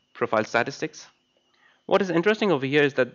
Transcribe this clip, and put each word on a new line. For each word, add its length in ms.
profile 300
statistics. 640
What 160
is 80
interesting 420
over 140
here 180
is 100
that 220